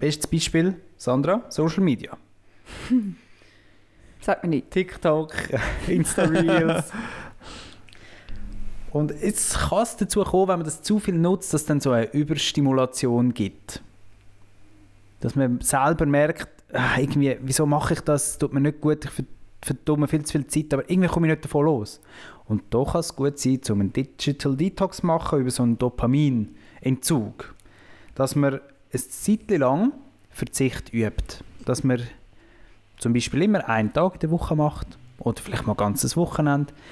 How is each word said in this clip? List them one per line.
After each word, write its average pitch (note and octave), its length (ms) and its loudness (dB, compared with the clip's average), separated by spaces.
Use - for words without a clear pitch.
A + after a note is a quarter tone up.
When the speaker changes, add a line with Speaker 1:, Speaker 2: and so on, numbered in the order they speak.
Speaker 1:
Bestes D3 260 -2
Beispiel, E3 500 0
Sandra, D3 540 0
Social D#3+ 340 0
Media. C3 320 0
Speaker 2:
<laughs> B3+ 60 4
Sagt - 220 -2
mir F3 80 -2
nicht. C#3+ 200 -2
Speaker 1:
TikTok, D#3+ 640 0
<laughs> - 260 -4
Insta-Reels. E3+ 1040 2
Und D3+ 200 0
jetzt - 340 -2
kann - 260 2
es - 140 -4
dazu G3+ 280 0
kommen, F#3 240 4
wenn F3+ 100 2
man E3 60 -2
das D3+ 180 -6
zu G#3 160 2
viel G3 160 0
nutzt, F3 400 2
dass D3 80 0
es - 40 -8
dann D3 140 2
so C3+ 120 2
eine A2+ 200 2
Überstimulation C3 1200 2
gibt. - 480 -6
Dass A#2+ 160 -4
man B2 240 2
selber D3+ 460 2
merkt, D3 420 2
„Ah, B2+ 260 0
irgendwie, C#3 420 0
wieso C3+ 260 0
mache D3 280 2
ich - 60 -2
das? D3 300 0
Das - 80 -10
tut C#3+ 140 -2
mir C#3 80 2
nicht D3 200 0
gut, D3+ 240 0
ich C#3 60 -10
ver-, - 140 -6
verdumme D3 460 0
viel D3+ 160 0
zu - 80 -6
viel C#3+ 160 0
Zeit, D#3 260 -2
aber C3+ 160 -2
irgendwie F3+ 180 4
komme E3 200 2
ich D#3+ 60 4
nicht D#3 100 -4
davon D3 220 2
los.“ B2 340 0
Und G#2+ 240 0
da A#2 140 2
kann E3+ 160 0
es - 140 -6
gut C#3+ 240 -2
sein, C3 220 2
um G2+ 100 2
einen F#2+ 120 0
Digital C#3 640 -2
Detox F#3 420 -2
zu - 80 -2
machen D#3+ 340 0
über B2+ 100 0
so B2 120 -2
einen A#2 160 2
Dopaminentzug. B2 1800 0
Dass C3 180 0
man C#3+ 200 4
ein C#3 60 -8
Zeitchen - 640 0
lang D#3 320 4
Verzicht - 640 -4
übt. - 520 -4
Dass B2 200 -2
man B2+ 160 2
zum A#2 140 0
Beispiel A#2+ 300 0
immer G3 260 2
einen A2 240 0
Tag F3+ 220 2
in - 60 -18
der D#3 120 -2
Woche E3 240 0
macht - 420 -2
oder A2+ 200 -2
vielleicht - 260 -6
mal G#2+ 80 0
ein - 20 -2
ganzes G#2 400 0
Wochenende, D3 560 2